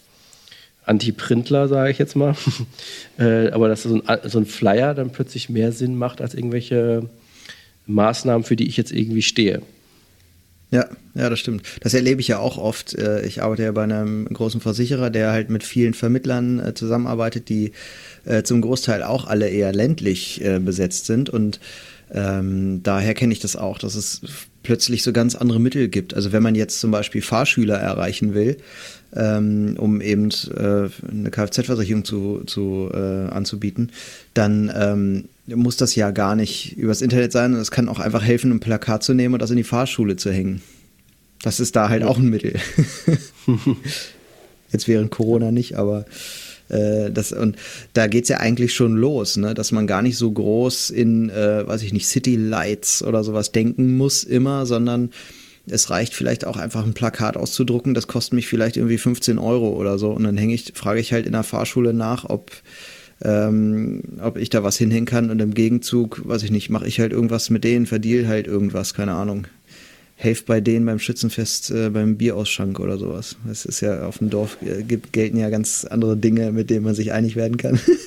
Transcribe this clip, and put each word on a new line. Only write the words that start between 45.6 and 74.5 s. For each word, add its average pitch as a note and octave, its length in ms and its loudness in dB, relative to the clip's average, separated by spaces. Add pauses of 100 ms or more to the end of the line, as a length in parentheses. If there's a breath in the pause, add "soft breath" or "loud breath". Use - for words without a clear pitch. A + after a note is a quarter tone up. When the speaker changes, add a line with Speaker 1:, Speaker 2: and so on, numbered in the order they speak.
Speaker 2:
aber, G#2 280 -2 (640 loud breath)
äh, G#2+ 420 0
das, G#2 220 -2
und G#2+ 240 0 (360 loud breath)
da A2+ 160 4
geht's A#2+ 200 2
ja C#3 100 2
eigentlich A#2+ 360 2
schon A2+ 220 4
los, A#2+ 400 0
ne? G#2 180 0
Dass G#2+ 160 -4
man A2 160 2
gar G2 160 2
nicht B2 140 2
so A#2 160 2
groß A2 580 0
in, A2+ 400 2
äh, G#2 360 0
weiß A2 160 -4
ich G#2 100 -4
nicht, G#2 160 0
City B2+ 280 2
Lights G#2+ 640 0
oder A2 200 0
sowas G#2+ 300 -2
denken B2 440 4
muss C3+ 280 2
immer, C3+ 420 2
sondern A#2+ 440 0 (560 loud breath)
es - 240 -2
reicht G#2 240 -2
vielleicht B2 320 -2
auch - 100 -6
einfach G#2+ 280 -4
ein A2 100 0
Plakat A2+ 420 -2
auszudrucken, B2 580 0
das A#2 120 -2
kostet - 280 -4
mich A#2+ 140 0
vielleicht A#2 280 0
irgendwie A#2 220 2
fünfzehn A#2+ 400 2
Euro A2+ 360 2
oder G2 240 0
so G#2+ 120 0
und A2 140 0
dann G#2 120 2
häng G#2+ 140 2
ich, A#2 240 -4
frage G#2+ 260 -2
ich A#2 120 -4
halt A#2 140 2
in - 60 0
der A2 100 0
Fahrschule A#2 520 0
nach, A#2 340 -2
ob - 220 -6 (720 loud breath)
ähm, G#2+ 800 0 (200)
ob A2+ 140 -4
ich A2+ 140 -4
da A2 120 2
was G2+ 140 0
hinhängen A2+ 300 2
kann A#2 240 0
und A2 100 0
im G#2+ 140 0
Gegenzug, A#2 760 0
weiß A2 140 -2
ich G#2+ 80 -2
nicht, G#2+ 200 0
mach A2 120 0
ich - 180 -2
halt A2+ 120 2
irgendwas A#2 380 0
mit A2 140 2
denen, A#2+ 220 4
verdeal A2+ 420 2
halt G#2+ 180 0
irgendwas, G2+ 480 -2
keine G2+ 180 -2
Ahnung. G2 340 -4 (720 loud breath)
Helf A#2 280 0
bei A2+ 160 2
denen A#2 260 2
beim A2 140 -2
Schützenfest, - 720 -4
äh, A2 180 0
beim G#2+ 260 2
Bierausschank G2+ 640 -2
oder F#2 200 -4
sowas. F#2+ 380 -8 (140)
Es A2 140 -10
ist - 160 -8
ja G#2 260 -2
auf - 120 -10
dem G#2+ 120 0
Dorf, G#2 320 -2